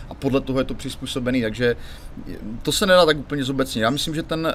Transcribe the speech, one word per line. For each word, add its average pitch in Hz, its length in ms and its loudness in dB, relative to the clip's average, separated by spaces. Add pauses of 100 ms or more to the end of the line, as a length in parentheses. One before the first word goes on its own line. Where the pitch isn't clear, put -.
A - 40 -12
podle 135 280 0
toho 131 180 -2
je 131 60 2
to 139 80 -6
přizpůsobený, 123 680 -2
takže 117 340 0 (880)
to 151 80 0
se 208 140 2
nedá 180 200 8
tak 151 120 4
úplně 143 260 -4
zobecnit. 131 380 0
Já 110 80 4
myslím, 143 260 -2
že 160 80 -4
ten 160 320 -2